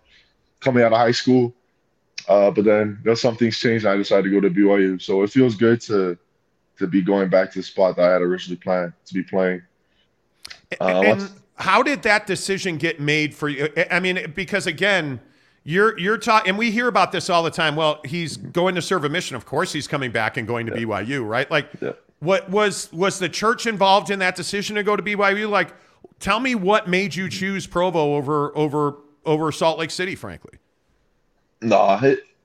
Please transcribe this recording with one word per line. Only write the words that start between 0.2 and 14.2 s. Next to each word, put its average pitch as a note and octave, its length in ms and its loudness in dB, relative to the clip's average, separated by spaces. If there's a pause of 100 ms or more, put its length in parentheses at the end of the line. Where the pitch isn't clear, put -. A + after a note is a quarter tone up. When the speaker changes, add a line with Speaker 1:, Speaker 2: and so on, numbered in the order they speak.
Speaker 1:
coming B2 240 4
out A2+ 100 4
of A2+ 60 4
high A#2+ 120 4
school. B2 420 2 (760)
Uh, G2+ 220 6
but G2+ 120 0
then, G#2+ 400 2
you A2 60 0
know, A#2 60 4
some A2+ 200 0
things A2+ 240 0
changed, A2+ 260 0
and G2 80 2
I G2+ 40 0
decided G2 260 2
to G2 60 0
go G2 100 4
to F#2+ 100 4
B G2 140 2
Y G2+ 140 6
U. F#2+ 220 2
So G2 240 0
it G#2 60 0
feels B2+ 260 4
good A#2 260 4
to, F#2+ 360 -2 (640)
to F#2+ 80 -2
be F#2+ 140 2
going G2 280 2
back F#2+ 220 2
to F#2+ 80 -10
the F2 40 -8
spot F#2 340 0
that F2+ 120 4
I F#2 40 4
had F2+ 80 2
originally F2+ 340 -4
planned F2+ 380 -4 (120)
to - 80 -20
be F#2 100 -4
playing. F#2 380 -2 (1160)
Uh, F#2+ 80 0
Speaker 2:
And G#3+ 320 4
Speaker 1:
once G3 120 -8 (260)
Speaker 2:
how G3 260 2
did C4+ 200 -2
that G#3 220 2
decision F#3+ 520 -4
get D#3+ 240 -4
made D3+ 340 0
for D3 140 -4
you? C#3+ 260 -4
I, D#3+ 160 0
I F3 80 0
mean, F3+ 360 -4